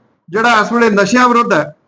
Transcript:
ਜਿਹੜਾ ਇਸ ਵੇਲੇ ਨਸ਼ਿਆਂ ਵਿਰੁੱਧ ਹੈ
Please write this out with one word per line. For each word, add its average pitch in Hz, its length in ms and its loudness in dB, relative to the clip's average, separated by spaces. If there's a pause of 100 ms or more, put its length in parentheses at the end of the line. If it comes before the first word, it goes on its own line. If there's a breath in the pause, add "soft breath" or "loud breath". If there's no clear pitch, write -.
(300)
ਜਿਹੜਾ 220 300 0
ਇਸ 202 120 -4
ਵੇਲੇ 233 180 2
ਨਸ਼ਿਆਂ 247 380 0
ਵਿਰੁੱਧ 233 260 0
ਹੈ 151 220 -4 (120)